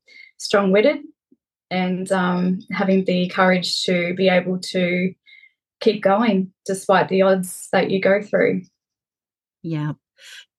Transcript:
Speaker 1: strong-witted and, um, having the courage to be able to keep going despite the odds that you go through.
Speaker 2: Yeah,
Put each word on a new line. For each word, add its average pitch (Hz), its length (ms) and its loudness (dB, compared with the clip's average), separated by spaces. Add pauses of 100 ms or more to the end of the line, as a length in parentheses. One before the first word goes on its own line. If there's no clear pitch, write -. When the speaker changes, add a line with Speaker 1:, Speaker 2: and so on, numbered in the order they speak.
(380)
Speaker 1:
strong-witted 214 600 2 (720)
and, 185 400 -2
um, 180 480 0 (120)
having 190 340 0
the 180 240 0
courage 185 560 0
to 175 280 -2
be 185 160 0
able 180 300 0
to 180 560 -4 (640)
keep 214 240 0
going 196 500 2 (100)
despite 190 460 0
the 190 140 2
odds 190 480 -2
that 180 180 0
you 190 100 0
go 190 220 2
through. 190 400 0 (1000)
Speaker 2:
Yeah, 156 300 -4 (640)